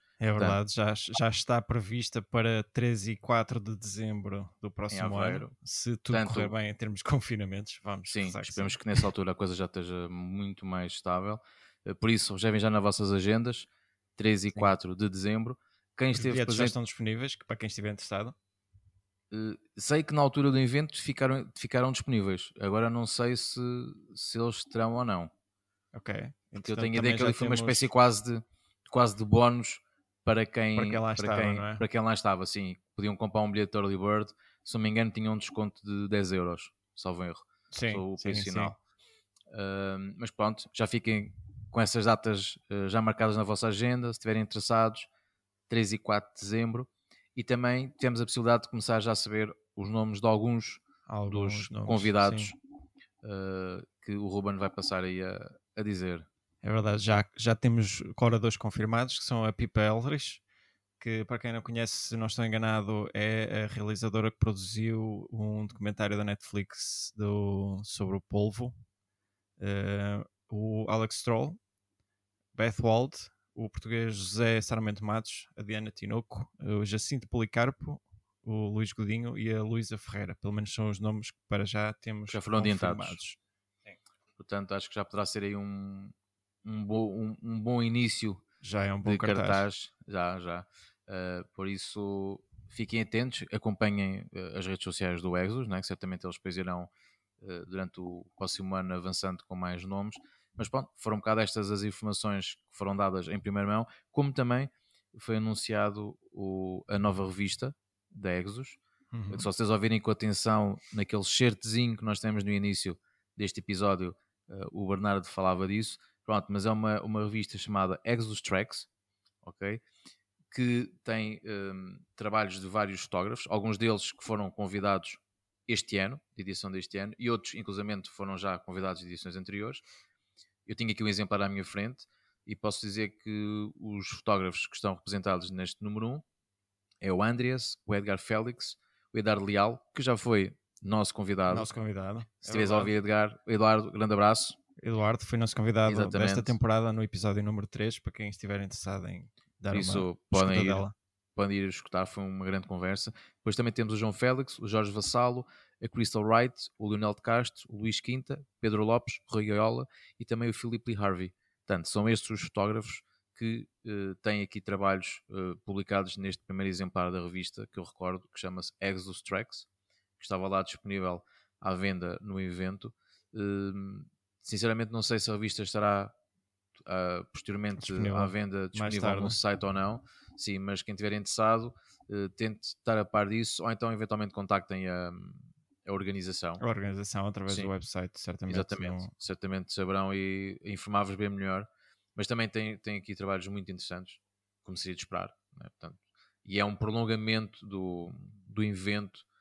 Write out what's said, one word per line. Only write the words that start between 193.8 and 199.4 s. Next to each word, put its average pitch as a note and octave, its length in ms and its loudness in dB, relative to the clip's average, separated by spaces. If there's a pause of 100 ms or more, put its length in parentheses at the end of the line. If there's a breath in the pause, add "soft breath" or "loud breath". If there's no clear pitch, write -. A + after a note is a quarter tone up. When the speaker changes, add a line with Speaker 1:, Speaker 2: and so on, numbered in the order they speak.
Speaker 2:
como F#2 120 -12
seria F2+ 200 -6
de - 60 -8
esperar, F2+ 320 -6 (200)
não - 120 -18
é? - 40 -18
Portanto, - 280 -18 (480 soft breath)
e G2 140 0
é G2+ 60 4
um G#2 100 0
prolongamento A2 920 0
do, F#2 480 -6 (340)
do G#2 160 -4
evento, G2+ 580 -4 (200)